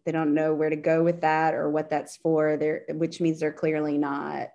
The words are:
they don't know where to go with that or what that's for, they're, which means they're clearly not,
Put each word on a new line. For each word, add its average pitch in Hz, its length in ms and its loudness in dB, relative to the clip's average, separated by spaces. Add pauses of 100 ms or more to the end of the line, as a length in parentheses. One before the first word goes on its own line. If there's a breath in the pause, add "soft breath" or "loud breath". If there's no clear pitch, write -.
they 160 80 -2
don't 156 220 2
know 156 180 2
where 156 160 0
to 156 80 0
go 165 260 2
with 170 200 2
that 156 320 4
or 151 160 -2
what 151 180 -2
that's - 300 -4
for, 156 400 2
they're, 151 320 -2
which 165 320 -4
means 160 180 0
they're 151 120 0
clearly 151 440 -2
not, 147 580 -4